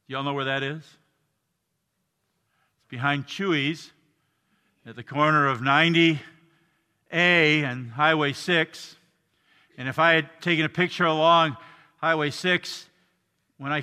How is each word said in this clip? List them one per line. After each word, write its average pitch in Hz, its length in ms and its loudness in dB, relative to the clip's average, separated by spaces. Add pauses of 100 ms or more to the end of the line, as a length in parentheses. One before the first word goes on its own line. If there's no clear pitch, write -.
Do 131 80 -14
y'all 135 100 -6
know 143 100 -4
where 139 100 -4
that 135 180 -2
is? 151 220 -8 (2000)
It's - 100 -20
behind 139 380 -4
Chewy's 160 680 -4 (920)
at 113 120 -18
the 120 60 -16
corner 147 440 2
of 127 140 0
ninety 160 580 4 (920)
A 165 520 2
and 123 280 -8
Highway 151 420 0
six. - 640 -4 (840)
And 131 100 -10
if 135 120 -4
I 165 140 4
had 160 160 0 (120)
taken 160 240 -2
a 151 40 -4
picture 180 360 -2
along 160 520 2 (400)
Highway 156 340 -2
six, - 560 -4 (680)
when 139 140 -8
I, 151 120 -4